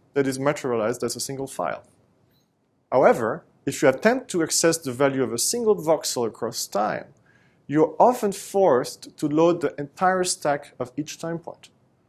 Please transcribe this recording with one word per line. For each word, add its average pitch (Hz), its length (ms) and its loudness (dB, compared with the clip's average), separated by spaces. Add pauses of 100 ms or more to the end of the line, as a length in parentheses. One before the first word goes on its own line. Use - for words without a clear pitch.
(140)
that 139 120 2
is 131 140 -2
materialized 123 640 -2
as 120 140 -4
a - 20 -8
single 135 280 -8
file. 78 360 -6 (1040)
However, 139 540 2 (220)
if - 160 -6
you 147 80 6
attempt 233 400 2
to 175 120 -2
access 160 360 2
the 131 160 -8
value 135 300 2
of 117 100 -2
a 120 40 -4
single 220 380 0
voxel 151 500 -2
across - 400 -6
time, 202 420 -4 (640)
you're 156 300 2
often 220 320 4
forced 160 840 0
to 156 100 -2
load 165 320 2
the 147 180 -4
entire 185 460 0
stack 147 560 -4
of 123 160 -8
each - 240 -10
time 165 200 -8
point. - 280 -18 (420)